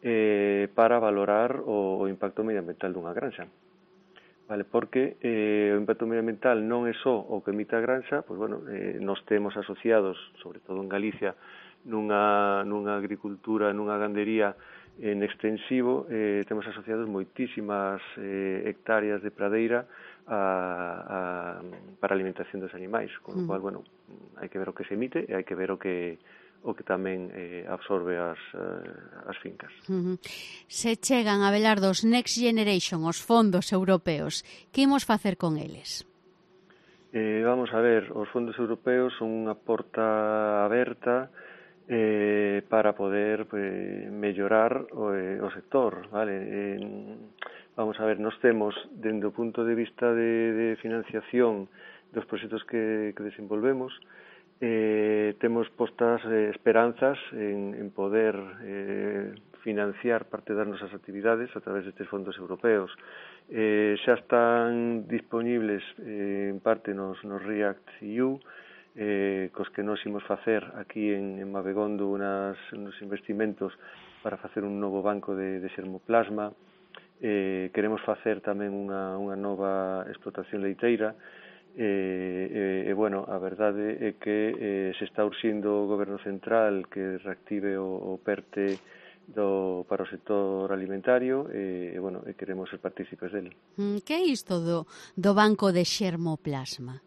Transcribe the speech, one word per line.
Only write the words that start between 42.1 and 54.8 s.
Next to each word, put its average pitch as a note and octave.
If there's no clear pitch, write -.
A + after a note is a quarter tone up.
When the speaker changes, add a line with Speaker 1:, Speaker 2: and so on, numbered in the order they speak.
Speaker 1:
para G#2+
poder, G#2
eh, G2
mellorar G#2
o, G#2+
eh, G2
o G2
sector, G2
vale? G#2+
Eh, G2+
vamos G#2+
a A2
ver, G#2
nós A2
temos, A2
dende A2
o G2+
punto A#2
de A#2
vista A#2
de, A2+
de A2+
financiación A2+
dos A2
proxectos A2
que, A2
que G#2
desenvolvemos, A2+
eh, G#2+